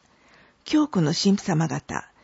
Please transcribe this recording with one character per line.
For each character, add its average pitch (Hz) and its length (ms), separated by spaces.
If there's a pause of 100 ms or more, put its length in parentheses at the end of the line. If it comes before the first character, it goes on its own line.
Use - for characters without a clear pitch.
(640)
教 302 240
区 190 140
の 151 120
神 196 240
父 - 80
様 160 220
方、 - 440 (120)